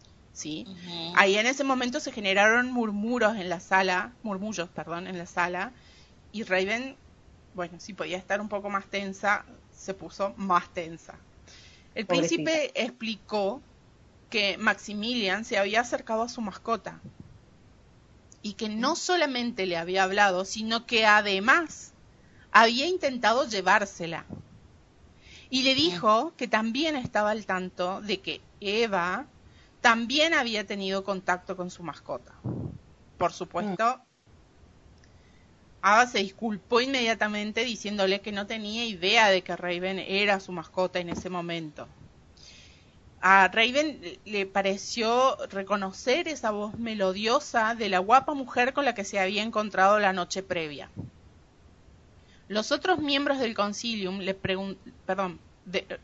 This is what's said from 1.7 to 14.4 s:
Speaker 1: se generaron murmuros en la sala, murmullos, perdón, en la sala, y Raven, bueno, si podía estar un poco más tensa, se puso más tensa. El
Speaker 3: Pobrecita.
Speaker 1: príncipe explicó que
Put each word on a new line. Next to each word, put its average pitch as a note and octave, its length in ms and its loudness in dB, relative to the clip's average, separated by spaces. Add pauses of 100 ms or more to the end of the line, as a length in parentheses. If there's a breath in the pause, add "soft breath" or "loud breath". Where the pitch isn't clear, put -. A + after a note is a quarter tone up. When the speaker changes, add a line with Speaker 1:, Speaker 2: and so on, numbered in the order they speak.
Speaker 1:
se C4+ 120 -8
generaron A3 600 4
murmuros A3+ 640 0
en F3+ 120 -6
la F3 120 -4
sala, F#3+ 520 0 (100)
murmullos, F#3+ 480 -6
perdón, E3 360 -8
en F#3 120 -8
la E3+ 80 -10
sala, F3+ 460 -4 (600 soft breath)
y G#3+ 120 -8
Raven, G#3+ 520 -2 (560)
bueno, F3 260 -8
si - 140 -16
podía F3 240 -6
estar G3 240 -4
un G#3 80 -8
poco G3+ 220 -6
más G3 160 -4
tensa, G3 580 -2 (320)
se - 180 -10
puso G3 420 -6
más F#3 360 2
tensa. E3 460 -10 (760 loud breath)
El A3 120 -6
Speaker 3:
Pobrecita. D4+ 380 2
Speaker 1:
príncipe D#4 280 0 (100)
explicó A3 800 -4 (680)
que G#3 280 0